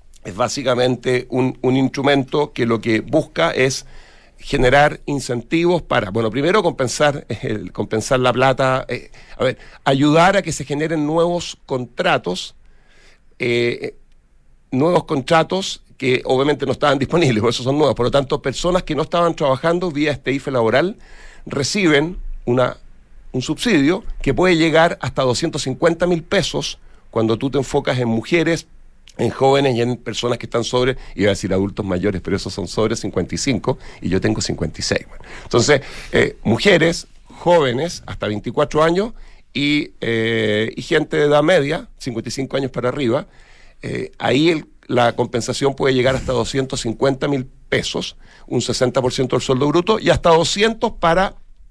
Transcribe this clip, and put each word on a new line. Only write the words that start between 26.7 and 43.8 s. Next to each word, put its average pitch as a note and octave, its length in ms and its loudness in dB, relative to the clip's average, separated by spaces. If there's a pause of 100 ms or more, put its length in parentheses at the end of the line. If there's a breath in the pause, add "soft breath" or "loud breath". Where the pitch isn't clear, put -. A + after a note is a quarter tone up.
cuando A2+ 260 2
tú C3+ 140 -2
te - 80 0
enfocas C3+ 400 0
en A#2+ 80 0
mujeres, D#3+ 580 0 (520)
en A#2 120 0
jóvenes C3+ 460 4
y A#2 60 0
en A#2+ 160 0
personas A#2+ 400 -4
que - 80 -12
están A#2+ 180 -2
sobre, B2+ 340 0 (180 loud breath)
iba G2 120 2
a G2 60 4
decir F2+ 200 -4
adultos F#2+ 320 -2
mayores, F#2 360 -2
pero F#2 160 -4
esos F#2 160 -6
son F2+ 140 -6
sobre A2 280 0
cincuenta F#2 400 -4
y - 20 -4
cinco B2+ 400 -2 (240 loud breath)
y - 80 -4
yo F#2 120 2
tengo - 200 0
cincuenta D#2 380 -6
y - 40 -8
seis. - 240 -2
Bueno, - 160 -18 (200 loud breath)
entonces, B2 380 2 (320 loud breath)
eh, - 300 2
mujeres, E3+ 640 2 (200)
jóvenes, D#3+ 800 0
hasta G2+ 200 -6
veinticuatro B2 560 -2
años F#3 300 2 (400 soft breath)
y, D3 380 0 (100)
eh, A2+ 760 0
y - 60 -8
gente D#3 360 0
de D3+ 80 4
edad D3 180 4
media, D#3+ 460 2 (100)
cincuenta A#2 300 -6
y - 20 -8
cinco C3+ 260 -4
años C3+ 140 -4
para B2 180 -2
arriba, B2+ 380 -2 (540 soft breath)